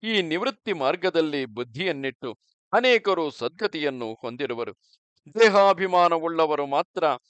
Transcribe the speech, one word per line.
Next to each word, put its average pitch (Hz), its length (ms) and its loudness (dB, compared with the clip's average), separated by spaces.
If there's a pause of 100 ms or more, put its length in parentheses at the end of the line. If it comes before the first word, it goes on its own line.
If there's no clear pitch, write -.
ಈ 214 180 -2
ನಿವೃತ್ತಿ 196 520 -4
ಮಾರ್ಗದಲ್ಲಿ 156 720 -2
ಬುದ್ಧಿಯನ್ನಿಟ್ಟು 127 920 -8 (360)
ಅನೇಕರು 202 560 2
ಸದ್ಗತಿಯನ್ನು 135 840 -6
ಹೊಂದಿರುವರು. 120 600 -8 (600)
ದೇಹಾಭಿಮಾನವುಳ್ಳವರು 175 1300 4
ಮಾತ್ರ 156 380 -2 (260)